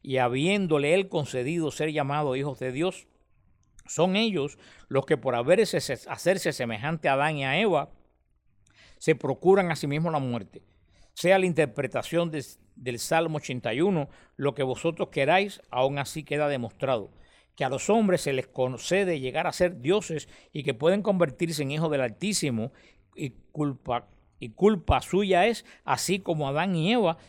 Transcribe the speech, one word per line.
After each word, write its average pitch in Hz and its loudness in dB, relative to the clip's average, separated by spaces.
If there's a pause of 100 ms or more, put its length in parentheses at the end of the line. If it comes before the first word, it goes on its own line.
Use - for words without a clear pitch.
y 131 -4
habiéndole 151 2
él 190 0
concedido 147 -2
ser 156 -4
llamados 143 -2
hijos 135 -6
de 127 -6
Dios, 170 -4 (800)
son 185 0
ellos 190 -2 (300)
los 135 2
que 151 2
por 123 -2
haberse, 170 2
hacerse 151 -2
semejante 131 -4
a - 4
Adán 147 0
y 139 -4
a 139 0
Eva, 165 0 (1040)
se - 0
procuran 175 2
a 151 -4
sí 151 -6
mismos 156 -2
la 151 0
muerte. 120 -6 (500)
Sea 185 4
la 185 2
interpretación 156 -2
de, 151 -8 (340)
del 120 -8
Salmo 165 -2
ochenta 123 -4
y 139 0
uno, 175 0 (280)
lo 139 -2
que 143 -4
vosotros 160 -2
queráis, 180 2 (100)
aún 135 0
así 143 -8
queda 147 -2
demostrado, 123 -4 (460)
que 139 -4
a 131 0
los 135 -4
hombres 208 4
se 143 -2
les 131 -2
concede 151 -2
llegar 131 -4
a 156 -2
ser 175 0
dioses 165 -2 (200)
y 151 -8
que 139 4
pueden 170 4
convertirse 170 2
en 135 -2
hijos 156 0
del 143 2
Altísimo, 127 -2 (440)
y 139 -8 (200)
culpa, 131 -4 (300)
y 120 -12
culpa 175 4
suya 185 2
es, 226 -2 (180)
así 175 0
como 156 -2
Adán 170 0
y 165 2
Eva, 190 0 (100)